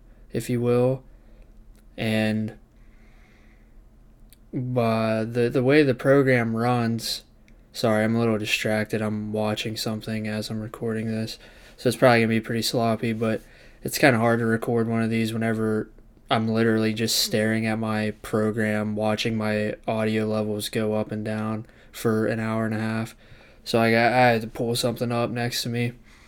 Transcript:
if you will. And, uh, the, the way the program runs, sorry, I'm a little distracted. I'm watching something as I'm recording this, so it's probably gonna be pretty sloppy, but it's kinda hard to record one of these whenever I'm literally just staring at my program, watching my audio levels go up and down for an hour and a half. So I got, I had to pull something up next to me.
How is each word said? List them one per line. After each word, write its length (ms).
if 160
you 100
will. 420
And, 600
uh, 480
the, 260
the 120
way 200
the 100
program 640
runs, 680
sorry, 320
I'm 100
a 40
little 180
distracted. 640
I'm 320
watching 420
something 540
as 200
I'm 120
recording 460
this, 300
so 140
it's 80
probably 220
gonna 100
be 100
pretty 220
sloppy, 500
but 300
it's 140
kinda 200
hard 220
to 60
record 420
one 140
of 80
these 240
whenever 560
I'm 160
literally 460
just 260
staring 460
at 120
my 340
program, 720
watching 400
my 400
audio 400
levels 440
go 240
up 180
and 140
down 400
for 340
an 140
hour 260
and 80
a 60
half. 340
So 120
I 140
got, 220
I 160
had 120
to 60
pull 300
something 340
up 200
next 320
to 60
me. 220